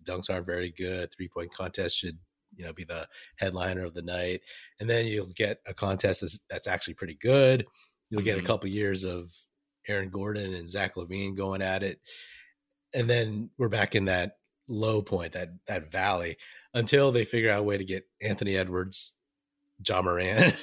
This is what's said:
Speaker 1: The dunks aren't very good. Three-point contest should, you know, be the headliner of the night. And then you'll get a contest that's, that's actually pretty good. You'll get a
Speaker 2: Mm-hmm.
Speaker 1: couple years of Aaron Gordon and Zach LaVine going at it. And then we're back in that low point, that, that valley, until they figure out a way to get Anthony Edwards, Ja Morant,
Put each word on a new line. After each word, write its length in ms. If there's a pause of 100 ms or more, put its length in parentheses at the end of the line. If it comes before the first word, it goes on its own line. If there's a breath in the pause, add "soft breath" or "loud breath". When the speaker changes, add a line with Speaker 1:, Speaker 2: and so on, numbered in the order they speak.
Speaker 1:
The 80
dunks 180
aren't 160
very 260
good. 400
Three-point 420
contest 440
should, 220 (360)
you 80
know, 100
be 100
the 240 (300 loud breath)
headliner 480
of 100
the 80
night. 380 (380 loud breath)
And 100
then 180
you'll 260
get 320
a 80
contest 480
that's, 180 (100)
that's 180
actually 260
pretty 220
good. 500 (460 soft breath)
You'll 100
get 160
a 40
Speaker 2:
Mm-hmm. 80
Speaker 1:
couple 200
years 340
of 300 (540)
Aaron 240
Gordon 420
and 160
Zach 260
LaVine 400
going 280
at 200
it. 180 (920 loud breath)
And 160
then 480
we're 120
back 260
in 100
that 320 (300)
low 340
point, 320
that, 160 (180)
that 240
valley, 460 (360 loud breath)
until 380
they 140
figure 260
out 100
a 20
way 140
to 80
get 200 (160)
Anthony 360
Edwards, 560 (720)
Ja 140
Morant, 600